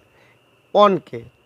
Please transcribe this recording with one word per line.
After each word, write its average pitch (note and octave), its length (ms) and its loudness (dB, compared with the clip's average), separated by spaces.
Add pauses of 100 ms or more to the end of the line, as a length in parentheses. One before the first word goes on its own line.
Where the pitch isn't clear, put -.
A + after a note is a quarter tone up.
(760)
ওয়ান G3 240 2
কে, A#2+ 220 -14 (260)